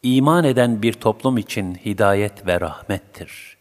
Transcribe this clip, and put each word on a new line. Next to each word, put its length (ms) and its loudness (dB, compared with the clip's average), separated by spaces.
iman 400 2
eden 380 2
bir 120 0
toplum 440 -2
için 380 -6
hidayet 720 -2
ve 140 0
rahmettir. 1000 -12